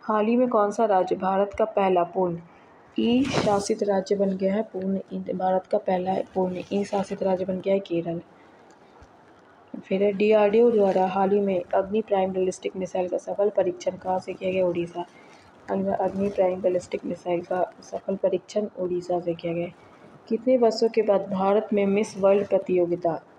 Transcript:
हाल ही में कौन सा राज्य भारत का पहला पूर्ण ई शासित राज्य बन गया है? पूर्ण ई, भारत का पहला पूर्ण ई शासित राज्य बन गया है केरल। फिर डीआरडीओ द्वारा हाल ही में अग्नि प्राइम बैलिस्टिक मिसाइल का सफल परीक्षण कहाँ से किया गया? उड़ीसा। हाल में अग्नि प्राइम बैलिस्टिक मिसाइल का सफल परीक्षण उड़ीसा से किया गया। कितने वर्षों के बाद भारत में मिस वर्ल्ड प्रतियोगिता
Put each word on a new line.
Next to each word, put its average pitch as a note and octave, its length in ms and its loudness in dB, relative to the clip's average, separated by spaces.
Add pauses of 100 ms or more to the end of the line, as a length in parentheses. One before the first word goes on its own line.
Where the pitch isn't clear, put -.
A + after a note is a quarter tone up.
हाल G#3+ 240 0
ही A#3 100 2
में B3+ 140 2
कौन G#3 220 2
सा A3+ 140 0
राज्य F#3 300 2
भारत G3 440 0
का A3 60 4
पहला F#3+ 380 2
पूर्ण F3 340 -2 (640)
ई A#3+ 240 2
शासित G#3 600 0
राज्य G3+ 320 0
बन G3 220 0
गया F#3+ 160 0
है? G#3+ 80 -2
पूर्ण F#3+ 380 -4 (140)
ई, F#3+ 40 -8
भारत F#3 500 -2
का G#3 100 -2
पहला F#3 360 -2
पूर्ण F#3 480 -4 (120)
ई G3+ 100 0
शासित G3 400 -6
राज्य F#3 220 0
बन F#3 140 -4
गया G3 140 0
है G3 60 2
केरल। E3+ 420 -4 (1600)
फिर G3 360 0
डीआरडीओ G#3+ 560 6
द्वारा F#3+ 360 4
हाल G3 240 0
ही G#3 80 4
में G3 240 0 (100)
अग्नि G3 280 0
प्राइम F#3+ 300 0
बैलिस्टिक F#3 440 -4
मिसाइल F#3 320 -4
का F3+ 100 -4
सफल G3+ 320 0
परीक्षण F3+ 420 -2
कहाँ F#3 280 -4
से F#3 140 -10
किया F#3 180 -4
गया? F#3 140 0
उड़ीसा। F3 400 -4 (640)
हाल G3 100 -2
में F#3+ 140 0
अग्नि F#3+ 360 -2
प्राइम F#3 320 0
बैलिस्टिक F3+ 440 -2
मिसाइल F3 360 -4
का F3+ 400 -4
सफल - 340 -6
परीक्षण F#3+ 500 -2 (140)
उड़ीसा F3 400 -2
से E3+ 140 -4
किया E3+ 200 -6
गया। E3+ 140 -4 (640)
कितने B3+ 280 2
वर्षों A3+ 320 4
के A3 120 2
बाद G3 280 2
भारत G3 440 2
में G3+ 120 2
मिस G3+ 320 0
वर्ल्ड G3 300 4
प्रतियोगिता F3 800 0 (120)